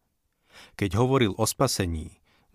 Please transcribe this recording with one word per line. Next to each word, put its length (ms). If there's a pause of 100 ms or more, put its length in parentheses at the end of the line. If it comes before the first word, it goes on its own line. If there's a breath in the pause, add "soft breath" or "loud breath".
(800 loud breath)
Keď 160
hovoril 400
o 80
spasení, 800 (320 soft breath)